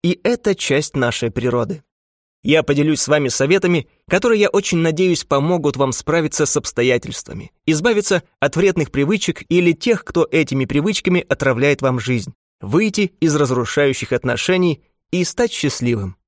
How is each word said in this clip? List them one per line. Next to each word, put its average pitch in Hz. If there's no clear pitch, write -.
И 175
это 220
часть -
нашей 120
природы. 120
Я 156
поделюсь 147
с -
вами 147
советами, 170
которые, 220
я 202
очень 196
надеюсь, 165
помогут 147
вам 135
справиться 156
с -
обстоятельствами, -
избавиться 190
от 139
вредных 180
привычек 160
или 175
тех, 196
кто -
этими 135
привычками 180
отравляет 135
вам 127
жизнь, 117
выйти 190
из 151
разрушающих 135
отношений 160
и 180
стать 233
счастливым. 117